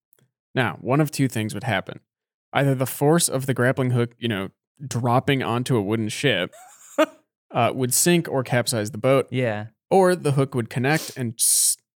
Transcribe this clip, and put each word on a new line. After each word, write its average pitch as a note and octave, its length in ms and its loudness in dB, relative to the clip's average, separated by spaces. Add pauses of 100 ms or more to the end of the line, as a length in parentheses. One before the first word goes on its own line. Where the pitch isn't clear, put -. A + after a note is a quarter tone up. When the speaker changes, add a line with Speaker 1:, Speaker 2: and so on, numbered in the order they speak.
(540)
Speaker 1:
Now, A2 280 -2
one B2+ 180 0
of D3+ 100 2
two C3+ 200 0
things A2 240 -4
would G2+ 100 -10
happen. - 380 -4 (500)
Either C3+ 240 2
the B2+ 100 -2
force D3+ 440 2
of C3 160 -2
the C3 80 0
grappling B2+ 380 0
hook, A#2+ 280 0
you A#2 80 -4
know, F#2+ 220 -2 (360)
dropping B2+ 560 0
onto A#2+ 360 0
a G#2 40 2
wooden G#2+ 280 -2
ship, G#2+ 440 0 (440)
Speaker 2:
<laughs> - 540 -4
Speaker 1:
uh, A#2 220 2
would B2+ 200 -2
sink F3 340 2
or C3 160 -2
capsize A#2 480 -2
the A2 60 -12
boat. C3 340 2
Speaker 2:
Yeah. A2 360 -2 (220)
Speaker 1:
Or F3+ 280 4
the C#3+ 160 0
hook C#3 200 0
would A#2+ 160 -4
connect C#3+ 460 -2
and A#2 240 -6
s-, - 380 2 (200)